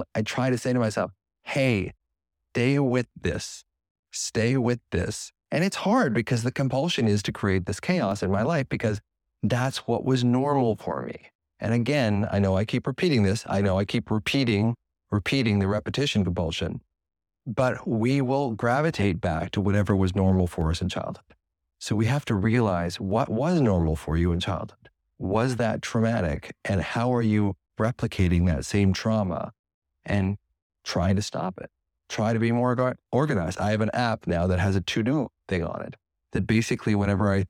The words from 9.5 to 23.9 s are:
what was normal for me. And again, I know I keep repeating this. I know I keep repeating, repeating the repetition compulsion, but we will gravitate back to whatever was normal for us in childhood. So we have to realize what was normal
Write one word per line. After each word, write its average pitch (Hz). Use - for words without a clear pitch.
what 117
was 127
normal 123
for 69
me. -
And 110
again, 117
I 101
know 95
I 95
keep -
repeating 139
this. 95
I 98
know 98
I 104
keep -
repeating, 113
repeating 107
the 98
repetition 107
compulsion, 87
but 123
we 127
will 135
gravitate 117
back 82
to -
whatever 101
was 95
normal 95
for 82
us 82
in 90
childhood. -
So -
we 110
have 135
to 120
realize 98
what 98
was 151
normal 87